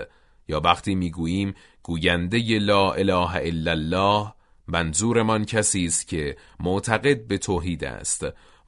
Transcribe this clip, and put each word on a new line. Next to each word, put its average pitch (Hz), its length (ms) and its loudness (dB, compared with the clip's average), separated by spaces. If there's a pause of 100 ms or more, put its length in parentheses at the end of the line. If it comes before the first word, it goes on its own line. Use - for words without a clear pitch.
(480)
یا 76 120 -2
وقتی 87 360 2
می‌گوییم 90 580 -2 (300)
گوینده 90 760 0
لا 101 340 4
اله 90 420 2
الا 82 360 -2
الله، 95 640 2 (340)
منظورمان 107 800 0
کسی 104 400 0
است - 220 -2
که 73 300 -4 (220)
معتقد 110 680 0
به 98 100 -2
توحید 87 460 -2
است 62 420 -8 (420)